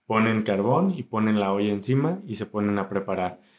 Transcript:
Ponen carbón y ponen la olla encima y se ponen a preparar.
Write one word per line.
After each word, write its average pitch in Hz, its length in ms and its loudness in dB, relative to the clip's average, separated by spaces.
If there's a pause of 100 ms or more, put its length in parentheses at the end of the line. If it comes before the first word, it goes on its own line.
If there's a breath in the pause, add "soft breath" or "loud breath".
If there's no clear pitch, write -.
Ponen 110 360 2
carbón 123 540 2
y 135 60 -8
ponen 110 380 0
la 98 120 2
olla 104 200 0
encima 139 540 0
y 117 80 -8
se 101 120 -6
ponen 104 320 -2
a 95 100 -4
preparar. 95 520 -4 (180 soft breath)